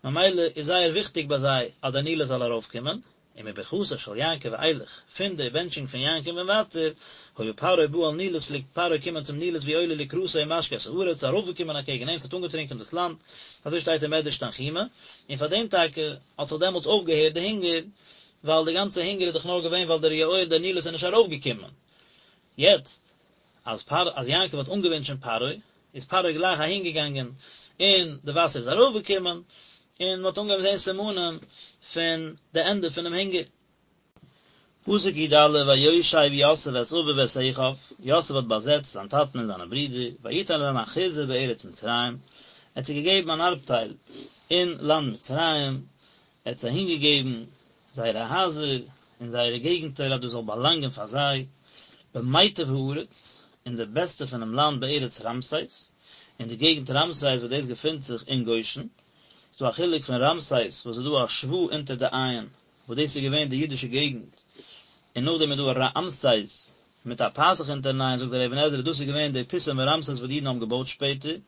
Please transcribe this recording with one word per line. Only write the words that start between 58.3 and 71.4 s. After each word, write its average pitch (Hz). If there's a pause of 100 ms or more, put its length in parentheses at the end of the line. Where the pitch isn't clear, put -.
גושן, 113 (760)
דו 131
א 113
חילוק 165
פון 127
רמסס, 139
וואו 120
דו 139
א -
שוה 156
אונטער 139
דער 123
עין, 123 (400)
וואו 117
דאס 147
איז 135
געווען, 143
די 131
יידישע 139
געגנט, 127 (760)
און 123
נאך 165
דעם 147
דו 139
א 127
רמסס, 131 (300)
מיט 117
דער 113
פסח 160
אונטער 135
דער 131
עין, 127
זאגט 123
דער 127
אבן 127
עזרא, 143
דאס 143
איז 139
געווען, 147
די 127
פסחים 147
און 131
רמסס, 147
וואו 120
די 143
האבן 127
געבויט 120
שפעטער 139 (120)